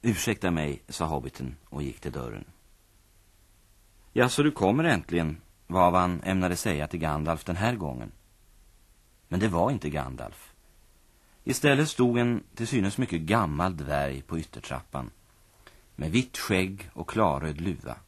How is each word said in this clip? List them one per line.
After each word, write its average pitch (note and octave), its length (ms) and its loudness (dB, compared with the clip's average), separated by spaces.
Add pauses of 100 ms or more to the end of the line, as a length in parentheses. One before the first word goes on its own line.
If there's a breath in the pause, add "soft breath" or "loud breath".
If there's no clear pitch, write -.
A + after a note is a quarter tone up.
"Ursäkta G#2 480 0
mig", D2+ 380 -2
sa - 160 -4
hobbiten C2+ 600 -6
och C#2+ 180 -8
gick C2+ 180 -8
till - 120 -8
dörren. A#1+ 320 -10 (1700)
"Ja, B2 160 4
så D3 140 2
du D3 80 4
kommer B2 340 4
äntligen", E2+ 560 0 (260)
var F2+ 240 6
vad F2+ 100 4
han F2+ 220 0
ämnade F#2 340 0
säga D#2 300 -2
till E2+ 140 -6
Gandalf D#2 440 -2
den F2 120 -4
här A2 180 2
gången. C2 380 -8 (1160)
Men F2+ 120 -2
det A2 80 2
var F#2 220 2
inte F2 200 -4
Gandalf. C2 600 -8 (920 soft breath)
Istället C#3+ 440 2
stod A#2+ 300 4
en A#2+ 240 2 (120)
till A#2 120 -4
synes G#2+ 320 2
mycket F#2+ 220 0
gammal F2 560 2
dvärg C#2+ 460 -2
på E2 160 -8
yttertrappan, C2 720 -10 (840 soft breath)
med D#2 140 -2
vitt B2 280 0
skägg F#2+ 540 0
och - 160 -10
klarröd D#2 520 0
luva. E2 360 -6 (120)